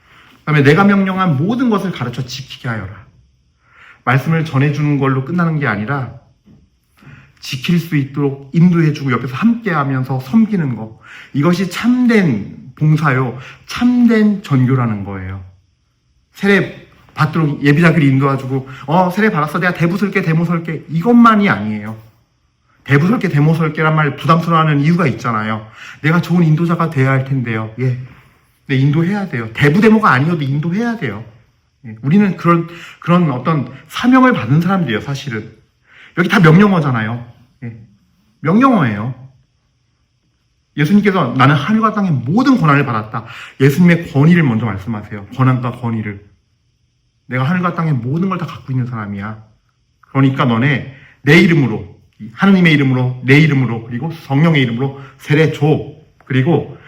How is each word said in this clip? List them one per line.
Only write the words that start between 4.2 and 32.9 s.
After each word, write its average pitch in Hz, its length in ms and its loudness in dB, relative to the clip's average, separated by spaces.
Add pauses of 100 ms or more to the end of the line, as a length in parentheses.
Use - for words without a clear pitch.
전해주는 147 540 0
걸로 135 260 -2
끝나는 170 340 -2
게 139 80 -2
아니라 110 460 -4 (1300)
지킬 - 380 -2
수 156 180 -4
있도록 139 580 -4
인도해주고 160 580 2
옆에서 120 220 -4
함께하면서 139 840 -2
섬기는 196 560 0
거. 107 240 -14 (340)
이것이 175 360 0
참된 220 1080 0
봉사요, 147 600 0 (280)
참된 226 760 2
전교라는 123 640 0
거예요. 95 400 -10 (880)
세례 196 540 0 (280)
받도록 151 500 -2
예비자들이 151 440 4
인도해주고, 135 600 0 (180)
"어, 180 240 2
세례 208 200 0
받았어. 156 280 -2
내가 180 160 -2
대부 170 240 0
설게, 196 240 -2
대모 160 220 0
설게." 165 440 -6
이것만이 220 600 4
아니에요. 107 480 -6 (880)
대부 143 240 2
설게, 214 200 0
대모 147 260 2
설게란 156 420 -2
말 147 200 0
부담스러워하는 160 640 0
이유가 170 280 2
있잖아요. 110 580 -6 (360)
"내가 165 180 2
좋은 170 240 0
인도자가 165 460 0
돼야 131 200 0
할 131 140 0
텐데요." 117 560 -6
예. 127 180 -2 (680)
네, 135 100 -2
인도해야 170 520 0
돼요. 113 240 -8
대부 147 280 2
대모가 214 320 4
아니어도 151 320 0
인도해야 175 540 -2
돼요. 107 260 -8 (640)
예, 110 160 -14
우리는 185 340 2
그런, 170 320 0 (320)